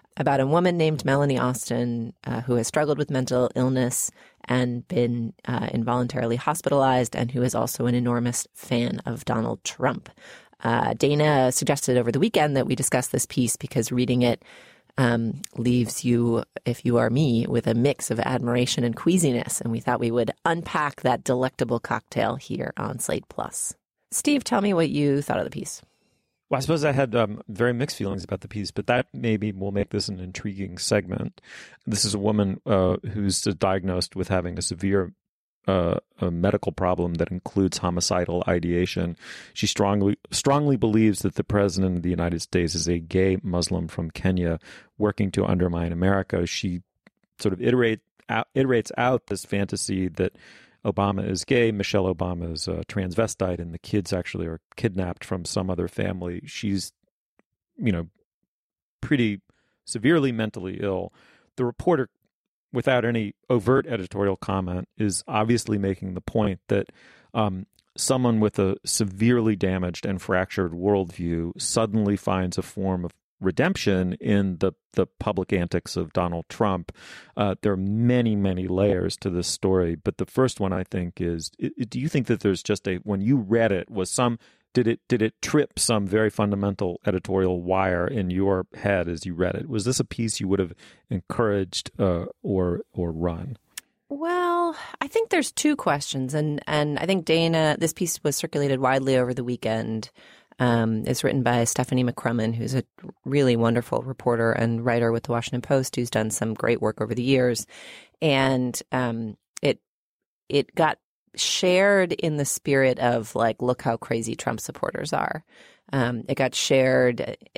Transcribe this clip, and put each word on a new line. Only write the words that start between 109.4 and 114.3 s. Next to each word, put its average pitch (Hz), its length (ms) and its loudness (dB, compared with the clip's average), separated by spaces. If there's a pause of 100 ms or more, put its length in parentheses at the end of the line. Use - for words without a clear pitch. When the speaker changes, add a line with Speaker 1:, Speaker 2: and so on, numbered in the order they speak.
Speaker 1:
it, 143 180 0 (720)
it 143 240 0
got 156 260 0 (360)
shared 185 800 2
in 156 240 -2
the 143 80 0
spirit 135 540 2
of, 120 360 0
like, 113 260 0
"Look 123 200 0
how 117 160 0
crazy 113 380 -4